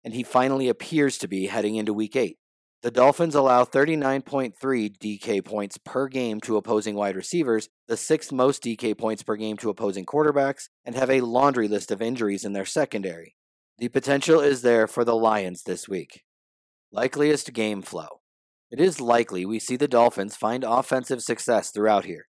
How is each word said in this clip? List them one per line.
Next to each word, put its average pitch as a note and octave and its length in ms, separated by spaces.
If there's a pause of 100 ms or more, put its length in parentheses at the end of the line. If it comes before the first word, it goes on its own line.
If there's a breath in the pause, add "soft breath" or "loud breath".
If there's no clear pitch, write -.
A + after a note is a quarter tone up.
and A#2 100
he B2 80
finally C3 460
appears C#3 500
to G2+ 100
be F#2+ 200
heading G#2+ 280
into G#2+ 180
week G#2+ 220
eight. A#2 220 (460)
The A#2+ 80
Dolphins C#3 420
allow C3 320
thirty-nine C#3 560
point C3 400
three B2 280
D G#2 280
K G2 240
points G2+ 380
per C3+ 280
game B2 340
to A2 160
opposing G#2+ 360
wide G2+ 220
receivers, A2+ 540 (180)
the A2+ 100
sixth - 340
most C3 300
D A#2 140
K A2 180
points A2 300
per G#2+ 140
game G#2+ 200
to A2 140
opposing G2 340
quarterbacks, C#3+ 640 (180)
and B2 80
have B2+ 160
a C3+ 120
laundry B2 460
list G2+ 220
of G#2 120
injuries A2+ 440
in G2+ 80
their G2 120
secondary. F#2+ 680 (440)
The A#2+ 80
potential C#3 540
is C#3 200
there A#2 260
for A#2+ 180
the A#2 100
Lions G#2+ 480
this F2+ 240
week. F2+ 360 (680)
Likeliest C#3 640
game G#2+ 280
flow. D#2+ 380 (500)
It A#2+ 120
is F3 180
likely A#2 460
we A2 120
see B2+ 200
the C#3+ 100
Dolphins A#2 480
find B2 300
offensive B2+ 580
success A2 480
throughout G#2 320
here, - 240 (100)